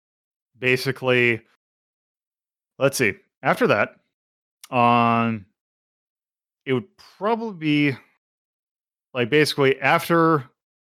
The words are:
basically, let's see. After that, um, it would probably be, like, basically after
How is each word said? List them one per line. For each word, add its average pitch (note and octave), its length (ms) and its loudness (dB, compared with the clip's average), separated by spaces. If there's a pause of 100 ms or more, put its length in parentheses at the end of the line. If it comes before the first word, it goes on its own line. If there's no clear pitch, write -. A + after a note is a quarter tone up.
(580)
basically, B2 840 0 (1400)
let's C3+ 180 0
see. G#2 180 0 (280)
After F3+ 260 0
that, A2 280 -2 (800)
um, A#2 680 2 (1200)
it C3+ 60 -4
would A#2+ 240 -4
probably A3 580 -6 (380)
be, A#2 40 -12 (1160)
like, A#2+ 160 -2
basically C#3 500 2
after E3 680 0 (420)